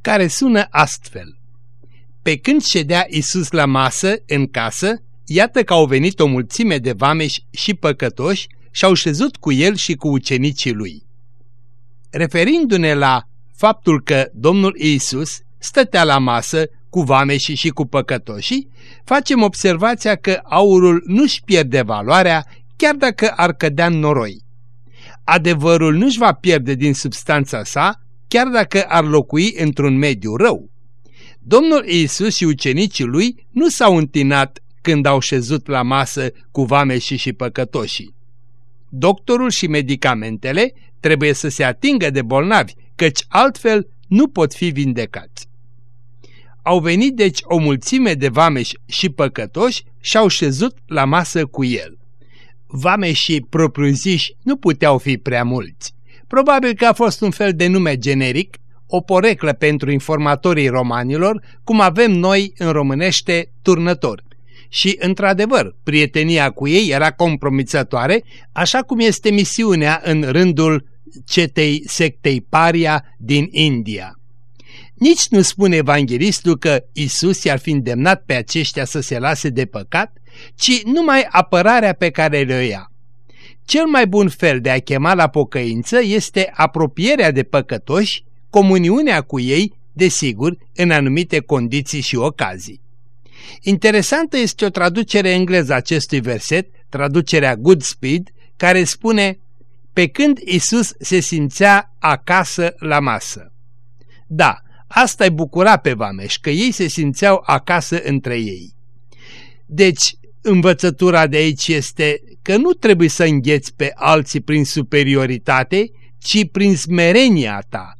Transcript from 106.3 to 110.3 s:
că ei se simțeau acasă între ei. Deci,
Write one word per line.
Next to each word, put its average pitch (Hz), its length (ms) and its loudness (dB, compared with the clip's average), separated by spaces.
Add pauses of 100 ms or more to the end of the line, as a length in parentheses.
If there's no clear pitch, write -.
că 151 100 -4
ei 202 200 0
se 190 160 -4
simțeau 165 600 0
acasă 151 560 0
între 131 360 -4
ei. 95 360 -8 (920)
Deci, 156 480 2 (260)